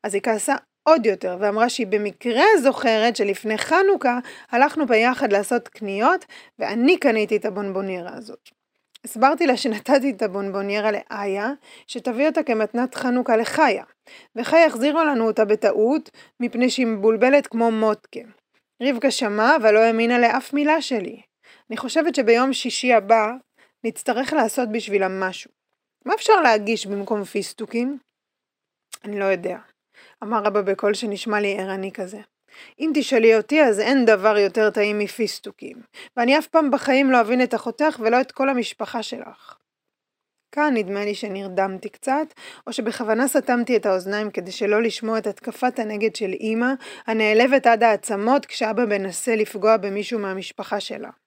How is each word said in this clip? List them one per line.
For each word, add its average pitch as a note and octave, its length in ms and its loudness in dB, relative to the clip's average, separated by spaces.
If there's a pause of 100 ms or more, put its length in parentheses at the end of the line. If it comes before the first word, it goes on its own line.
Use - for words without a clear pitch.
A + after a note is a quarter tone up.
אז G3+ 120 -6
היא G3+ 80 -2
כעסה A3+ 340 -2 (260)
עוד D4 240 4
יותר, F#3 340 -2
ואמרה G#3+ 280 0
שהיא A#3+ 180 -4
במקרה G#3+ 580 -2 (180)
זוכרת A#3 540 2
שלפני G#3+ 420 -2
חנוכה D#4+ 600 2 (320)
הלכנו C#4+ 360 2
ביחד A#3+ 460 2
לעשות G#3 360 -2
קניות, A3 560 -2 (340)
ואני A#3 380 2
קניתי A3 400 0
את G#3 80 -4
הבונבוניירה F#3+ 720 -6
הזאת. - 360 -20 (540)
הסברתי C#4 420 2
לה B3 100 2
שנתתי B3+ 540 0
את G3+ 120 -6
הבונבוניירה G3+ 680 -4
לאיה, G3+ 640 -6 (340)
שתביא B3 400 -4
אותה D#4 160 0
כמתנת A#3+ 520 -2
חנוכה B3 420 0
לחיה, A#3 480 0 (520)
וחיה D#4+ 300 4
החזירה D4 380 0
לנו B3 220 2
אותה G#3+ 180 2
בטעות, G#3+ 640 2 (300)
מפני A#3+ 300 0
שהיא B3+ 160 0
מבולבלת A3+ 600 2
כמו A#3 240 0
מוטקה. A3 500 -2 (640)
רבקה B3+ 280 0
שמעה, A3+ 460 2
אבל A3 180 4
לא G#3+ 40 6
האמינה A#3 400 4
לאף A#3+ 340 0
מילה D4 300 0
שלי. G#3+ 380 -6 (500)
"אני A3 60 -8
חושבת B3 380 -2
שביום B3 380 4
שישי B3+ 400 -2
הבא A3 400 4 (520)
נצטרך A#3 480 -4
לעשות C4 400 0
בשבילה G3+ 380 -2
משהו. F#3+ 400 -8 (540)
מה F4 100 -2
אפשר G#4+ 280 4
להגיש G#3+ 440 2
במקום G3+ 380 -4
פיסטוקים?" A#3 760 -6 (1040)
"אני G#3 140 -8
לא G3 60 -4
יודע", F3+ 340 -2 (640)
אמר G#3+ 260 -2
אבא G#3 120 0
בקול G3 340 0
שנשמע G#3 460 -4
לי G3+ 180 -2
ערני F#3+ 340 -8
כזה. G3+ 280 -12 (600)
"אם D#4 140 -2
תשאלי A3+ 420 4
אותי, C#4+ 260 2
אז G#3+ 180 4
אין B3+ 240 2
דבר G#3 340 4
יותר G#3 320 2
טעים G#3 280 0
מפיסטוקים, - 840 -8 (340)
ואני B3+ 220 2
אף D4+ 80 -2
פעם D4+ 240 2
בחיים C4+ 400 2
לא B3 100 6
אבין A#3+ 220 2
את B3 120 0
אחותך C#4 460 -2
ולא A#3 200 2
את C4+ 120 -4
כל C4+ 160 -2
המשפחה A#3 540 -4
שלך." - 540 -16 (960)
כאן D4 240 0
נדמה G3+ 280 -4
לי G#3 100 -4
שנרדמתי G3 760 -6
קצת, C4+ 460 -4 (320)
או B3 60 -10
שבכוונה A#3 560 -2
סתמתי B3 480 0
את G#3+ 100 0
האוזניים G3 440 -2
כדי F3+ 220 -8
שלא G#3+ 300 0
לשמוע A3 360 -4
את G#3+ 80 -6
התקפת A#3+ 520 -6
הנגד G#3+ 380 -4
של F#3+ 240 -6
אמא, A3+ 320 -2 (340)
הנעלבת A#3+ 600 4
עד A#3 160 6
העצמות A3+ 640 2
כשאבא A3 380 -4
מנסה G3+ 520 -2
לפגוע G#3+ 400 0
במישהו G3+ 420 -6
מהמשפחה G3 640 -8
שלה. - 300 -12 (160)